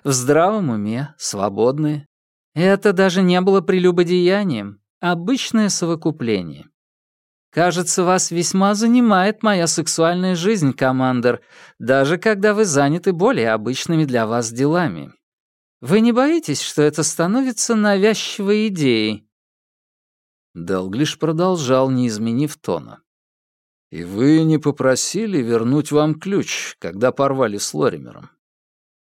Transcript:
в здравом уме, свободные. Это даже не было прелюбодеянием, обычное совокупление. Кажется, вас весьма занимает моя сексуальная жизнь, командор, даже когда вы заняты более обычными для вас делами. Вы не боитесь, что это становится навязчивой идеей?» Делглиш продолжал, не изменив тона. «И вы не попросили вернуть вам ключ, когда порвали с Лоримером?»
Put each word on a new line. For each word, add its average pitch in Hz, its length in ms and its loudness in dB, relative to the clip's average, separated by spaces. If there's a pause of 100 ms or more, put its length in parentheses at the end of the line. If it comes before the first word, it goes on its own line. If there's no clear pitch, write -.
в 143 80 -2
здравом 151 580 2
уме, 113 480 -4
свободные. 127 880 -2 (460)
Это 196 400 2
даже 190 300 2
не 180 180 4
было 196 200 4
прелюбодеянием, 180 1200 0 (180)
обычное 196 720 0
совокупление. 117 960 -4 (840)
Кажется, 175 520 0
вас 185 260 2
весьма 190 460 0
занимает 214 680 2
моя 196 240 2
сексуальная 175 680 0
жизнь, 170 380 0
командор, 127 680 0 (380)
даже 135 400 2
когда 208 340 0
вы 214 120 2
заняты 147 480 0
более 160 380 0
обычными 127 540 -2
для 120 220 0
вас 117 240 -4
делами. 131 600 -2 (680)
Вы 175 200 0
не 233 100 4
боитесь, 269 500 0
что - 220 -2
это 151 180 0
становится 233 760 -2
навязчивой 208 920 0
идеей?» 117 600 0 (1300)
Делглиш 95 640 -4
продолжал, 156 720 2
не 127 180 0
изменив 117 500 -2
тона. 67 440 -8 (880)
«И 80 140 -12
вы 131 400 2
не 160 140 2
попросили 147 840 -2
вернуть 117 500 0
вам 151 280 0
ключ, - 600 -6
когда 98 320 -2
порвали 135 460 0
с - 160 -8
Лоримером?» 82 560 -4 (840)